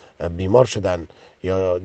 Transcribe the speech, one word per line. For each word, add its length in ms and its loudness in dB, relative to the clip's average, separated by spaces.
بیمار 280 4
شدن 420 -4
یا 420 0